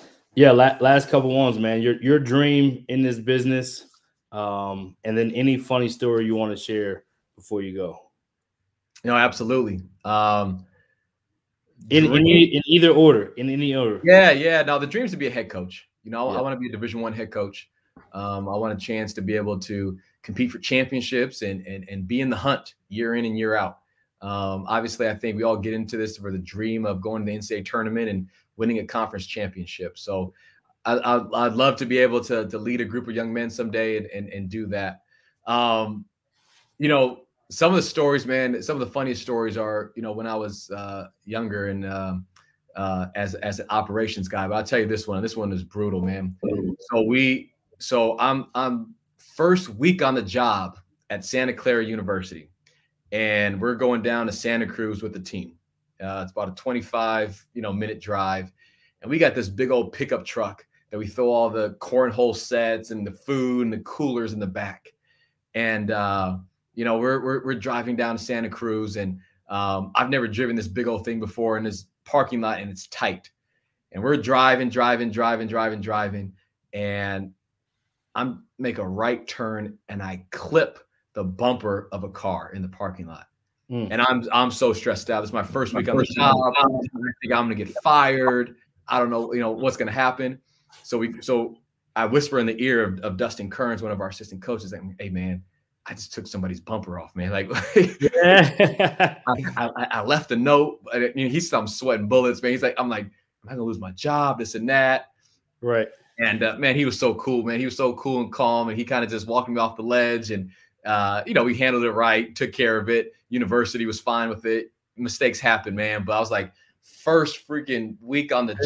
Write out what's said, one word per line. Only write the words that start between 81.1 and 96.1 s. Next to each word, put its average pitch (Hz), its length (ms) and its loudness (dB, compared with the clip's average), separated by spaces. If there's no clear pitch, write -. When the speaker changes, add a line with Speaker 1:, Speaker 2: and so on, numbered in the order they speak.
Speaker 2:
the 101 100 -4
bumper 101 680 -2
of 98 120 -8
a 98 40 -10
car 90 460 -6
in 95 80 -8
the 92 60 -6
parking 92 380 -10
lot. 80 220 -18
Speaker 1:
Mm. 117 200 -4
Speaker 2:
And 113 120 2
I'm, 123 300 2
I'm 123 180 4
so 120 220 2
stressed 107 380 -4
out. 107 120 0
It's 104 100 -8
my 110 100 -2
first 131 300 -4
Speaker 1:
My - 80 -2
Speaker 2:
week - 80 -2
on 131 80 2
the 131 80 4
Speaker 1:
first - 120 -4
time. 139 180 6
Speaker 2:
job. 127 240 2
I 135 60 6
think - 100 -2
I'm 120 120 2
gonna 113 100 -2
get 101 160 -6
fired. 131 760 4
I 120 100 0
don't 120 120 2
know, 117 220 -2
you 120 80 -2
know, 113 120 0
what's 123 240 -2
gonna 107 160 -4
happen. 131 460 0
So - 160 -4
we, 117 240 -4
so 120 340 -2
I 113 120 2
whisper 135 320 0
in 117 80 2
the 113 160 -4
ear 123 200 2
of, 95 180 -2
of 95 160 -6
Dustin 107 340 -6
Kearns, 113 320 -4
one 107 100 -6
of 98 80 -6
our 95 80 -6
assistant 95 340 -16
coaches, 104 300 -8
like, 87 100 -14
"Hey, 101 120 -10
man, 92 320 -4
I - 80 -14
just - 180 -16